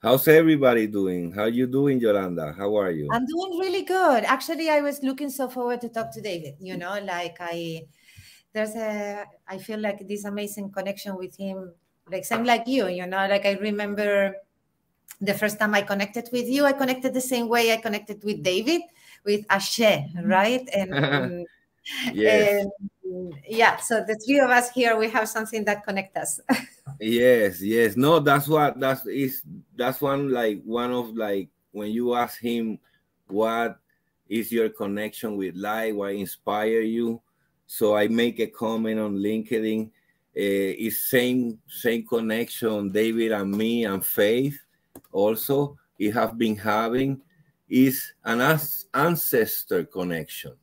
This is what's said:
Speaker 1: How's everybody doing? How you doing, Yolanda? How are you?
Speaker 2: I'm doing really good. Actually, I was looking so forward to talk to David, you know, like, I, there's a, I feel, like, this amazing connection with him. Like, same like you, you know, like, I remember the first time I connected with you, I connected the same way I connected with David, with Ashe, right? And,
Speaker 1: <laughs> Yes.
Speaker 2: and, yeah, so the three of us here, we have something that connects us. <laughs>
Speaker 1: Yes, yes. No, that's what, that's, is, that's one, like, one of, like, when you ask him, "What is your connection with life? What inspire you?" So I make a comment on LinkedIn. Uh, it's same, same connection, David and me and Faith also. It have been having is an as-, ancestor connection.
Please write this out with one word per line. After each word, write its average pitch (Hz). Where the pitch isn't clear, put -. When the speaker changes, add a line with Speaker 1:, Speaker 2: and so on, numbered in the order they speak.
Speaker 1:
How's 127
everybody 143
doing? 92
How 104
you 120
doing, 135
Yolanda? 92
How 98
are 98
you? 76
Speaker 2:
I'm 240
doing 339
really 381
good. 311
Actually, 294
I 302
was 285
looking 269
so 262
forward 247
to 233
talk 226
to 226
David, 165
you 185
know, 185
like, 175
I, 170
there's 214
a, 208
I 190
feel, 214
like, 202
this 202
amazing 202
connection 196
with 185
him. 190
Like, 185
same 233
like 233
you, 247
you 180
know, 190
like, 202
I 202
remember 202
the 196
first 208
time 214
I 202
connected 202
with 247
you, 277
I 277
connected 254
the 254
same 240
way 226
I 226
connected 208
with 185
David, 220
with 208
Ashe, 196
right? 208
And, 170
Speaker 1:
<laughs> -
Yes. 202
Speaker 2:
and, 202
yeah, 226
so 214
the 214
three 233
of 254
us 247
here, 233
we 220
have 220
something 220
that 208
connects 196
us. 151
<laughs> 254
Speaker 1:
Yes, 113
yes. 107
No, 151
that's 143
what, 147
that's, 135
is, 131
that's 127
one, 139
like, 113
one 120
of, 117
like, 101
when 104
you 120
ask 120
him, 117
"What 113
is 107
your 113
connection 104
with 92
life? 107
What 101
inspire 107
you?" 113
So 104
I 104
make 117
a 110
comment 110
on 104
LinkedIn. 110
Uh, -
it's 98
same, 123
same 117
connection, 110
David 113
and 98
me 113
and 98
Faith 123
also. 123
It 104
have 113
been 110
having 113
is 131
an 117
as-, 151
ancestor 131
connection. 82